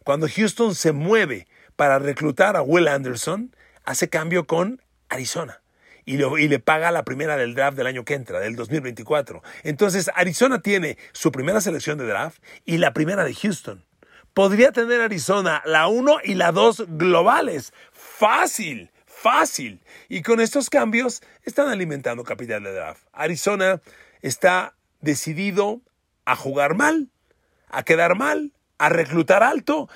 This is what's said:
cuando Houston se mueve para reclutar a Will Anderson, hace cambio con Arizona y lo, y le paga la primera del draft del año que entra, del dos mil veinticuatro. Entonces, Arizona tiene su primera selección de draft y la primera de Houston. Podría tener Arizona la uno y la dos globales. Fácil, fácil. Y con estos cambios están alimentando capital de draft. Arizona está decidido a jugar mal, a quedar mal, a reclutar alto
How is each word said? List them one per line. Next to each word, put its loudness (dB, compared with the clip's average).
cuando 0
Houston 0
se 0
mueve 0
para 4
reclutar 0
a 2
Will 4
Anderson, -4
hace -4
cambio -2
con -2
Arizona -8
y -4
lo, 0
y 2
le 2
paga 0
la -2
primera -4
del -4
draft 0
del -2
año -6
que -4
entra, -6
del -6
dos -8
mil -2
veinticuatro. -6
Entonces, 0
Arizona 2
tiene -2
su 0
primera 0
selección -4
de -8
draft -6
y -2
la 2
primera -2
de -4
Houston. -6
Podría 6
tener 2
Arizona 0
la 4
uno 4
y -4
la 2
dos 4
globales. 2
Fácil, -2
fácil. 0
Y -6
con 2
estos 0
cambios 0
están 0
alimentando -4
capital -8
de -10
draft. -12
Arizona -2
está 0
decidido -2
a 0
jugar -2
mal, 0
a -8
quedar 4
mal, -2
a 2
reclutar 4
alto 0